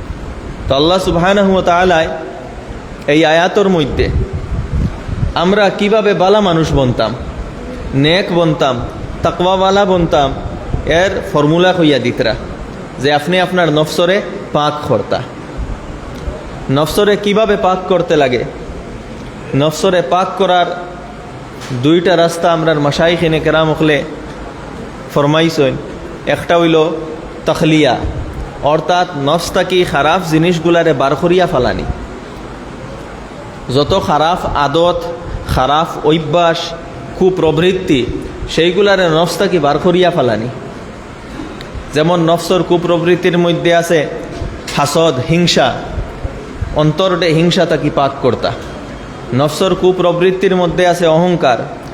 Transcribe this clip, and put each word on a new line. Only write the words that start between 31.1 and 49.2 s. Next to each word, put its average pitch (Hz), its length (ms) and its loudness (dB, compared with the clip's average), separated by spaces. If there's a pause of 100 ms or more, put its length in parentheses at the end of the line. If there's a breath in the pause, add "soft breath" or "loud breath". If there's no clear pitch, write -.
করিয়া 175 300 2
ফালানি। 113 360 0 (1900)
যত 147 320 2
খারাপ 165 400 2 (100)
আদত, 165 460 2 (460)
খারাপ 147 580 0
অভ্যাস, 165 520 2 (600)
কুপ্রবৃত্তি, 165 880 2 (440)
সেইগুলারে 185 580 2
নফস 165 280 2
থাকি 185 220 2
বার 143 200 2
করিয়া 180 320 4
ফালানি। 123 380 0 (1500)
যেমন 165 260 2
নফসর 170 420 2
কুপ্রবৃত্তির 175 760 2
মধ্যে 170 360 2
আছে 170 320 2 (720)
হাসদ, 160 360 2 (160)
হিংসা, 160 460 4 (1000)
অন্তরটে 170 500 2
হিংসা 165 400 2
তাকি 147 240 0
পাক 139 220 0 (100)
করতা। 107 300 0 (800)